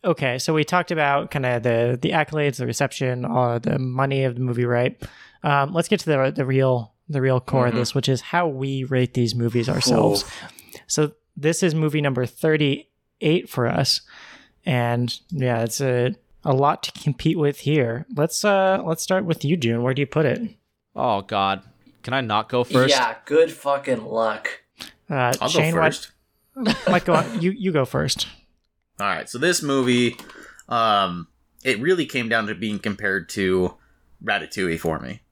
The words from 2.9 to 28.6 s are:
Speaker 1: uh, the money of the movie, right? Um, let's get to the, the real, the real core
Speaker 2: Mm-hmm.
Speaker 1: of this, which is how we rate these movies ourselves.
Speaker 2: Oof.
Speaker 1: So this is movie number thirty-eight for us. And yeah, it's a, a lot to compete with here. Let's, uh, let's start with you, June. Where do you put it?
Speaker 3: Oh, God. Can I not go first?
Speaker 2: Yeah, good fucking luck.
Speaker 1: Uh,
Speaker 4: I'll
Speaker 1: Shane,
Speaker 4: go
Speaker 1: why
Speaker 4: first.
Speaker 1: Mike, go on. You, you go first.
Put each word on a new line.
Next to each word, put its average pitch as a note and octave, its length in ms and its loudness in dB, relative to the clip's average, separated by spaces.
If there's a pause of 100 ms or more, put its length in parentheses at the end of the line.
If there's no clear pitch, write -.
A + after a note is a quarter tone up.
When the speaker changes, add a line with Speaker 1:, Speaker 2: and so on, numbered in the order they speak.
Speaker 1:
uh, A#2+ 340 0
the A#2+ 200 -2
money C3+ 460 -2
of B2 120 0
the B2 40 -6
movie, B2 240 0
right? A#2+ 320 0 (460)
Um, C#3+ 320 2
let's E3 140 0
get G#3 120 2
to - 60 -8
the, C3+ 280 2
the C#3 120 -2
real, C3 480 2 (140)
the C#3+ 120 -2
real C3 200 2
core B2+ 260 2
Speaker 2:
Mm-hmm. A#2 100 0
Speaker 1:
of B2 40 0
this, A#2+ 140 -2
which C3+ 140 0
is C3 120 2
how F3 280 0
we C3+ 360 -4
rate B2+ 300 0
these A#2 200 2
movies A#2 340 0
ourselves. G#2+ 540 2
Speaker 2:
Oof. - 260 -14 (380)
Speaker 1:
So D3+ 260 0 (240)
this D#3+ 260 0
is E3 120 2
movie D#3 260 0
number C3 240 0
thirty-eight D#3 1300 -2
for A#2+ 160 0
us. - 340 0 (640)
And A#2+ 540 0 (120)
yeah, B2+ 340 0
it's A#2 160 -4
a, B2+ 340 2 (300)
a D3 100 0
lot C#3 300 2
to - 80 -8
compete - 440 -2
with D3 240 0
here. B2+ 540 0
Let's, D#3+ 300 -2
uh, F#3+ 420 2
let's E3 160 -4
start F#3+ 220 0
with E3 200 -2
you, D#3 120 2
June. A#2 260 0
Where C3 100 0
do C3+ 80 -2
you C#3 60 0
put D#3 180 0
it? G#3 320 -2 (380)
Speaker 3:
Oh, G#2 280 0
God. G2 400 -2 (400)
Can A#2 100 -6
I C3+ 80 0
not A2 300 -2
go B2 140 2
first? B2+ 300 4
Speaker 2:
Yeah, A#2+ 200 2 (100)
good D#3+ 260 4
fucking C#3 540 -2
luck. A2 560 -4 (480)
Speaker 1:
Uh, B2+ 320 0
Speaker 4:
I'll - 80 -2
Speaker 1:
Shane, D#3+ 240 2
Speaker 4:
go E3+ 80 2
Speaker 1:
why D#3+ 80 4
Speaker 4:
first. - 220 -6 (760)
Speaker 1:
Mike, F3 200 2
go F3 80 2
on. G3 260 0
You, F3 100 2
you F#3+ 220 -4
go C#3 140 2
first. C#3 400 -4 (760)